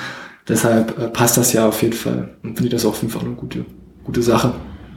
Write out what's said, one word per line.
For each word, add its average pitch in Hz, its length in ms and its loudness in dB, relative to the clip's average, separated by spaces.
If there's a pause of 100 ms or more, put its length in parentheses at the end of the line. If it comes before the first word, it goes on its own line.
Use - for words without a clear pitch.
(500)
Deshalb, 113 500 2
äh, 120 80 -2
passt 117 300 2
das 120 160 4
ja 113 140 4
auf 107 140 2
jeden 117 120 2
Fall 123 500 -4
und 110 140 -8
finde 123 80 0
ich 120 60 0
das 117 140 0
auf - 160 0
jeden 113 120 -2
Fall 120 80 -6
auch 120 60 -4
eine 120 80 -6
gute, 123 300 -8 (380)
gute - 180 -2
Sache. - 320 4 (440)